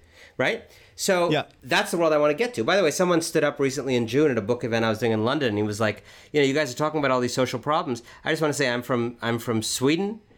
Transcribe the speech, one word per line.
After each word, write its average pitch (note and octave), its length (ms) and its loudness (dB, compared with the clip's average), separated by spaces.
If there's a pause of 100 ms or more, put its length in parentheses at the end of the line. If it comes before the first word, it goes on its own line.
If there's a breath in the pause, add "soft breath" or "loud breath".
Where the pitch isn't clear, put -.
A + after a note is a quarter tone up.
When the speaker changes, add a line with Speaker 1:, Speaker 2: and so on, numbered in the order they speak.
(380 loud breath)
Speaker 1:
right? C#3+ 260 -2 (320 loud breath)
So F3 340 0
Speaker 2:
Yeah. D3 140 0 (180)
Speaker 1:
that's F3 300 -2
the F#3+ 60 -2
world E3 160 2
I D3+ 40 4
wanna D3 160 4
get A#3+ 220 -2
to. - 80 -2
By F3 120 2
the G3+ 80 4
way, D#3 60 2
someone F3+ 320 2
stood E3 220 0
up D3 160 -2
recently C3 360 0
in A#2+ 120 2
June C#3 240 2
at A#2 60 0
a A2 40 0
book A2+ 220 -2
event A2+ 220 0
I A2+ 40 2
was G#2+ 100 0
doing A2+ 120 0
in A2 140 2
London, C3+ 240 0
and G#2 80 0
he G#2 60 0
was G#2+ 160 -4
like, G#2+ 240 -2 (280 loud breath)
"You D3 100 2
know, C#3 60 6
you C3+ 80 0
guys D3 160 0
are A#2 60 -12
talking D3+ 220 -2
about C#3 120 2
all B2+ 80 2
these B2 160 0
social B2+ 240 0
problems. C3 420 -2 (220 loud breath)
I C#3+ 80 -2
just D#3 100 -2
wanna D3+ 120 2
say C3+ 160 0
I'm A#2+ 120 -2
from, A#2+ 400 -2
I'm A#2 160 -2
from A#2 240 -2
Sweden. E3+ 600 -2 (160 soft breath)